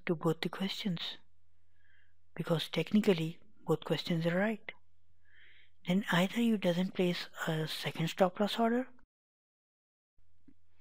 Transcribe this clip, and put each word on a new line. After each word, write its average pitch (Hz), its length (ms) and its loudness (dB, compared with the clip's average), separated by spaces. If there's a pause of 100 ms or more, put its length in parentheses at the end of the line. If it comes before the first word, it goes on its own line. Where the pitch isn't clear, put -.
to 175 80 4
both 156 260 2
the - 80 2
questions, - 720 -2 (1160)
because 165 340 2
technically 170 720 4 (280)
both 160 180 2
questions 165 420 2
are 170 100 2
right. 208 360 0 (1120)
Then 185 240 2
either 185 300 4
you 226 180 6
doesn't 185 360 2
place 180 340 2 (180)
a 156 220 0
second 160 400 -2
stop 180 320 2
loss 202 180 0
order, 233 300 2 (1900)